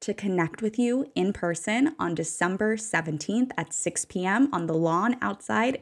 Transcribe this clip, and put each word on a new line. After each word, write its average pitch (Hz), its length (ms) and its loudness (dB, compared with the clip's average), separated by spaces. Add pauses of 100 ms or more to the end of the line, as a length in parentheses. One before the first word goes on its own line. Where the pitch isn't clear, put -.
to - 120 -4
connect 185 500 0
with 220 180 -2
you 247 340 0
in 185 180 2
person 214 680 0
on 175 160 -2
December 185 600 0
seventeenth 190 800 0
at - 160 -4
six - 320 -2
P 185 220 -2
M 226 260 4
on 170 140 0
the 160 80 0
lawn 170 480 2
outside 214 600 -2